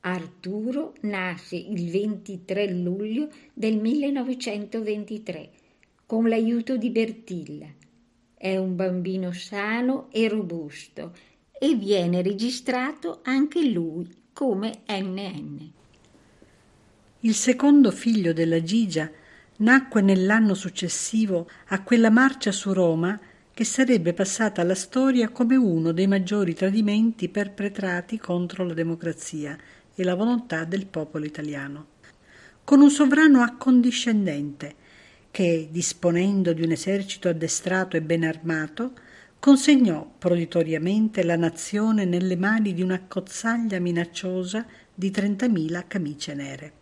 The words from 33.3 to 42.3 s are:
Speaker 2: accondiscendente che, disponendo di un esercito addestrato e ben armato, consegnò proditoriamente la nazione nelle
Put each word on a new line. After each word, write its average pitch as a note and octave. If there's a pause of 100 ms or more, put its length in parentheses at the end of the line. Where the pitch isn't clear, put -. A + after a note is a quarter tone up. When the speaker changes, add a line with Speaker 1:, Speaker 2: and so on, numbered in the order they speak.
Speaker 2:
accondiscendente G#3 (560)
che, E3
disponendo F3
di D#3+
un E3
esercito F#3+
addestrato F3
e -
ben E3
armato, D#3+ (460)
consegnò C4
proditoriamente F3
la E3+
nazione G#3
nelle F3+